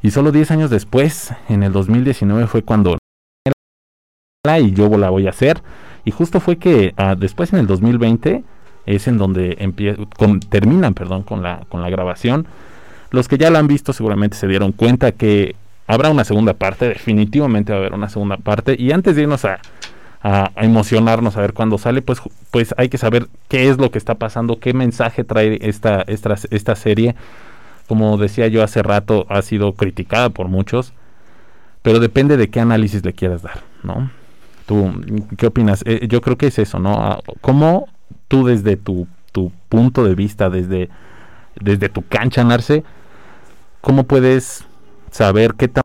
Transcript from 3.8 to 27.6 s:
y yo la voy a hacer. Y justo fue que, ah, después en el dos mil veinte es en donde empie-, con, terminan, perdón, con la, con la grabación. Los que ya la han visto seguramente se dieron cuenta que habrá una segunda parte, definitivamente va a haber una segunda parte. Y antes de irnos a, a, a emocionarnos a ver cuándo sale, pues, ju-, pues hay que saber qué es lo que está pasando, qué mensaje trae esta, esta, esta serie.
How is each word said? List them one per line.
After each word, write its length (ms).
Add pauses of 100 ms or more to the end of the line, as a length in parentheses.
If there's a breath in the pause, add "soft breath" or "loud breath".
y 120
yo 260
la 120
voy 180
a 40
hacer. 320 (420 loud breath)
Y 60
justo 280
fue 180
que, 400
ah, 180
después 360
en 80
el 80
dos 140
mil 160
veinte 460 (420 soft breath)
es 220
en 100
donde 400
empie-, 500 (100)
con, 220
terminan, 540
perdón, 300
con 180
la, 260
con 140
la 80
grabación. 560 (640 loud breath)
Los 180
que 100
ya 120
la 100
han 80
visto 240
seguramente 460
se 100
dieron 240
cuenta 420
que 420 (320)
habrá 220
una 140
segunda 300
parte, 340
definitivamente 840
va 80
a 20
haber 120
una 140
segunda 300
parte. 400
Y 140
antes 240
de 80
irnos 220
a, 140 (640 loud breath)
a, 340
a 100
emocionarnos 720
a 40
ver 120
cuándo 240
sale, 240
pues, 180
ju-, 120 (200)
pues 260
hay 120
que 100
saber 280 (200)
qué 220
es 100
lo 100
que 80
está 180
pasando, 440
qué 140
mensaje 500
trae 380
esta, 420
esta, 320 (160)
esta 240
serie. 400 (720 loud breath)